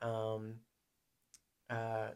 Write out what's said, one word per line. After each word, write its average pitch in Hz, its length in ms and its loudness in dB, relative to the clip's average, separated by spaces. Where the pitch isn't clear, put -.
um, 110 580 0
uh, 113 480 2